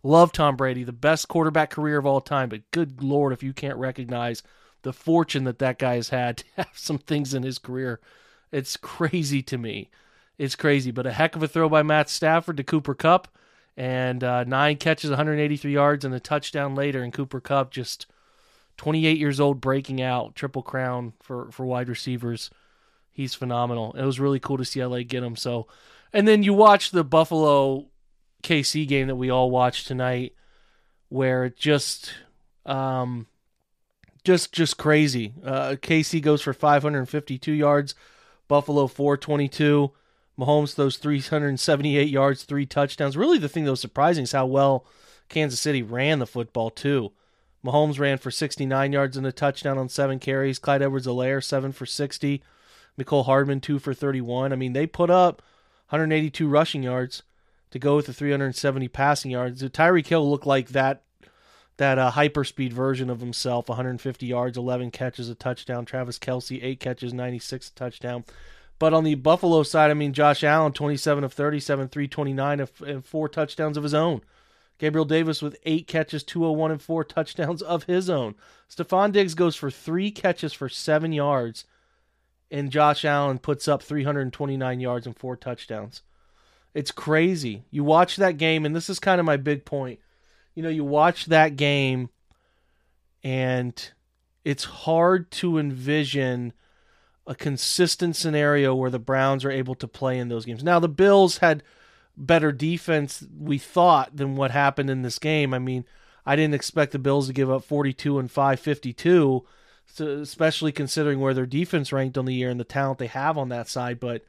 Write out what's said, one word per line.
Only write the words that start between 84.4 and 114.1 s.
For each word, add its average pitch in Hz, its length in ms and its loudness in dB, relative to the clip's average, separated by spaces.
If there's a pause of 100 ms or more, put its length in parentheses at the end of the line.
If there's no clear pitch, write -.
yards 123 260 -4
and 120 100 -12
four 127 200 -10
touchdowns. 113 640 -12 (720)
It's 143 160 -6
crazy. 156 800 -2
You 143 140 -4
watch 160 320 4
that 185 220 2
game, 160 280 0
and 151 100 -2
this 165 140 -6
is 190 80 -6
kind 185 220 2
of 165 80 0
my 147 100 2
big 139 260 -2
point. 131 360 -8 (560)
You 160 80 -6
know, 165 60 -4
you 156 140 -2
watch 151 440 2
that 160 280 6
game, 135 540 0 (1120)
and 127 680 -4 (520)
it's 143 200 -4
hard 170 680 2
to 170 260 0
envision 131 920 -2 (720)
a 139 80 -10
consistent 165 800 0
scenario 147 580 2
where 131 160 0
the 127 80 -4
Browns 135 480 0
are 139 60 -2
able 131 240 -4
to 123 120 -10
play 127 300 -4
in 123 100 -6
those 117 160 -6
games. 120 200 -10
Now, 170 160 4
the 165 100 2
Bills 190 480 6
had 160 240 4 (560)
better 151 340 4
defense, 156 720 -2 (160)
we 147 200 -2
thought, 175 580 4
than 139 180 -2
what 135 140 0
happened 139 400 2
in 131 140 -2
this 123 160 -6
game. 151 340 0
I 127 60 -2
mean, 127 260 -4 (400)
I 139 100 2
didn't 151 200 2
expect 143 360 -2
the 143 80 -6
Bills 139 280 0
to 135 60 -8
give 131 160 0
up 131 140 0
forty-two 143 540 -2
and 127 120 -4
five 139 300 2
fifty-two, 143 840 2 (400)
so, - 220 -10
especially 151 640 -2
considering 143 480 -2
where 135 160 0
their 127 100 0
defense 143 480 -2
ranked 131 240 -2
on 131 80 -2
the 131 80 -4
year 127 160 -2
and 123 100 -4
the 120 60 -6
talent 135 320 -4
they 123 100 -8
have 143 300 -2
on 131 120 -4
that 120 200 -8
side. 123 300 -6
But 120 300 -8